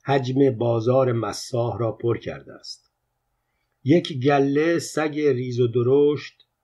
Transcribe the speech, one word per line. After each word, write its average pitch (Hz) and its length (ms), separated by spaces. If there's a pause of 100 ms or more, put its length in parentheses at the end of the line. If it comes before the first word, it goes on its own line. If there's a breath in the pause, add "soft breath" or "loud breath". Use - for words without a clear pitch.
حجم 135 440
بازار 120 640
مساح 117 680
را 113 120
پر 117 260
کرده - 360
است. - 380 (920)
یک 151 360
گله 143 600
سگ 151 400
ریز 127 400
و 123 80
درشت 135 800 (160)